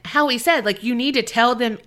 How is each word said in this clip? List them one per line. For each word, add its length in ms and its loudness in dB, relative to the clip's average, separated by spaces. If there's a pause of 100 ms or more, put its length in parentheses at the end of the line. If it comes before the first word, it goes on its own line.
how 240 2
he 80 0
said, 280 0
like, 180 -2
you 120 -2
need 200 -2
to 80 2
tell 320 2
them 300 -2